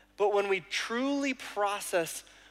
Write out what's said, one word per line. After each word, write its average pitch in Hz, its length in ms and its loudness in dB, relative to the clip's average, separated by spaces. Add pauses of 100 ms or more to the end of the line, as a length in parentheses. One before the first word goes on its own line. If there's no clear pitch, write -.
(160)
but 202 160 4
when 202 160 4
we 196 120 2 (100)
truly 269 640 0
process 202 880 -2 (280)